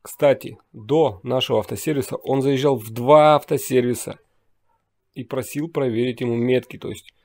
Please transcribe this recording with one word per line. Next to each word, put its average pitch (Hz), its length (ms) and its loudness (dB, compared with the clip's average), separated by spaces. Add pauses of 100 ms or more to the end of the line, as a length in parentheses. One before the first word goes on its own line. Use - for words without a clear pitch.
Кстати, - 560 0 (160)
до 123 520 0
нашего 123 340 0
автосервиса 123 560 -6
он 135 260 -2
заезжал 135 360 2
в 110 140 -12
два 147 440 6
автосервиса 123 840 -2 (960)
и 127 100 -12
просил 147 440 -6
проверить 123 520 -2
ему 120 160 -2
метки. 123 420 0
То - 120 -10
есть, - 220 -16 (120)